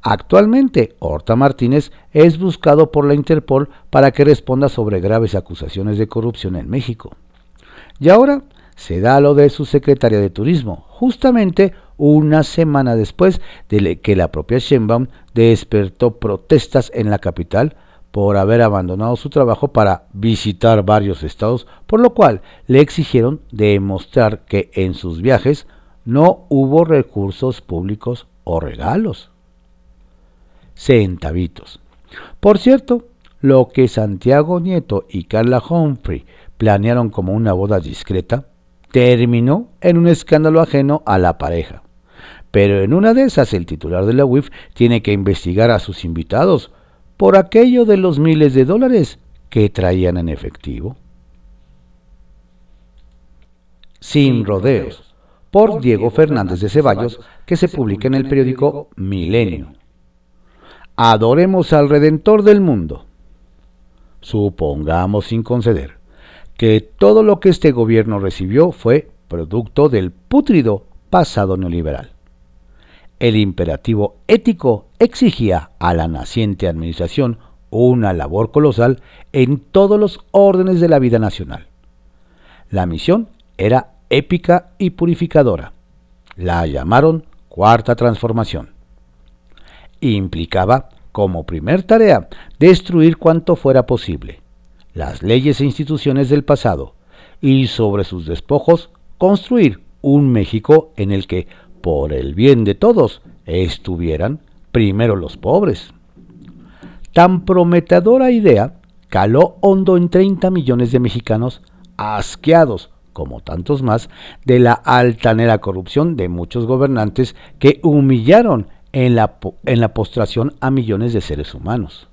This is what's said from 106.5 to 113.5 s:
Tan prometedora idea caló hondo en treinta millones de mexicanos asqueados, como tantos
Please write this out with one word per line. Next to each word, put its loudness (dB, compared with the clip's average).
Tan 4
prometedora 2
idea 2
caló 2
hondo 2
en 0
treinta 0
millones -2
de 2
mexicanos -4
asqueados, -2
como -14
tantos -6